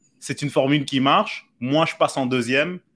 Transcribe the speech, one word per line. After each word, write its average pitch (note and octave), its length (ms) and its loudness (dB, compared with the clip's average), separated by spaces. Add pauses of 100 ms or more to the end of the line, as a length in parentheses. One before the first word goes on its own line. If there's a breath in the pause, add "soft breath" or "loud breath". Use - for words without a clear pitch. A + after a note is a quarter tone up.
(200)
c'est - 220 -8
une D3 80 -2
formule C#3 360 2
qui C3+ 160 -2
marche, E3 480 0 (100)
moi, C#3+ 260 2
je - 100 -4
passe - 220 0
en C3+ 80 0
deuxième. C3 540 0 (160)